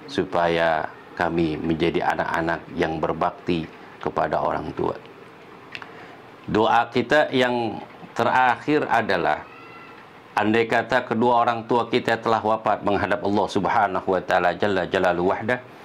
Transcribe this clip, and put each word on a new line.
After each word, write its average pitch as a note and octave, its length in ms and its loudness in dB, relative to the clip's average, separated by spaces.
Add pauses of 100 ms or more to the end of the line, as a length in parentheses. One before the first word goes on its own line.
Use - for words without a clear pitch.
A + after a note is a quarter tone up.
supaya E2 800 0 (240)
kami E2 480 0
menjadi E2 560 0
anak-anak E2 560 -2
yang E2 320 -2
berbakti E2 640 -2 (320)
kepada D#2+ 400 -2
orang D#2 320 -2
tua." - 240 -4 (1500)
Doa A2+ 400 2
kita C3+ 460 2
yang B2 480 0 (320)
terakhir B2+ 720 2
adalah, F#2 560 0 (960)
andai A2 320 2
kata A#2+ 320 2
kedua A#2+ 400 2
orang A#2 240 0
tua A#2 240 0
kita A#2 320 0
telah A2+ 160 2
wafat G#2+ 480 0
menghadap G2+ 380 0
Allah G2+ 260 2
Subhanahu F#2+ 640 0
wa F2+ 80 0
Ta'ala F2+ 320 2
Jalla F#2 320 0
Jalaluhu F2+ 480 2
Wahdah, B2 240 -2 (260)